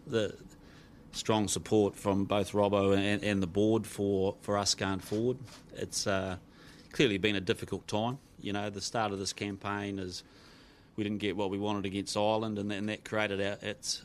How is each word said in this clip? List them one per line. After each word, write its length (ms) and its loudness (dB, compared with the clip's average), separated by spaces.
the 320 -2
strong 360 2
support 480 4
from 300 2
both 260 0
Robbo 440 4
and, 280 2
and 180 2
the 60 0
board 400 4
for, 540 0
for 180 0
us 160 2
going 240 -2
forward. 380 0
It's, 320 -4
uh, 320 0
clearly 260 4
been 180 2
a 60 0
difficult 460 -2
time. 320 0
You 140 -6
know, 160 -2
the 120 -8
start 300 0
of 60 -4
this 160 -4
campaign 640 -4
is 260 -8
we 80 -2
didn't 160 -2
get 180 0
what 140 0
we 80 -2
wanted 260 -2
against 320 -2
Ireland, 400 2
and, 140 -2
and 180 -4
that 160 -6
created 340 0
a, 220 -2
it's 440 -6